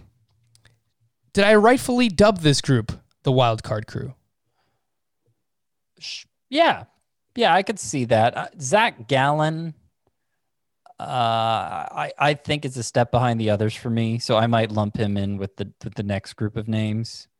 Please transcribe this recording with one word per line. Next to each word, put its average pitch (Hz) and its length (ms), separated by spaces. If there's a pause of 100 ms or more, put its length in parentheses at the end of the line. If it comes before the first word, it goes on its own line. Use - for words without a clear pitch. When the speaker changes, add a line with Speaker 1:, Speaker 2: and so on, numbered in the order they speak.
(1300)
Speaker 1:
Did 202 100
I 214 140
rightfully 247 520
dub 196 300
this 151 220
group 120 320 (320)
the 135 80
Wild 120 320
Card 110 240
Crew? 131 260 (1800)
Speaker 2:
Sh-, - 280 (220)
yeah. 269 360 (500)
Yeah, 214 180
I - 120
could - 160
see 127 240
that. 117 320
Uh, - 100 (140)
Zach 160 480
Gallen, 156 680 (1300)
uh, - 20
I, 113 1120
I 147 180
think 147 300
is 131 120
a 117 80
step 120 260
behind 120 300
the 107 100
others 107 240
for - 160
me, 113 300
so 117 160
I 110 100
might 113 240
lump 104 260
him 101 200
in 98 220
with 98 180
the, 101 160 (100)
with 101 140
the 107 80
next 98 300
group 107 220
of 110 120
names 110 580 (120)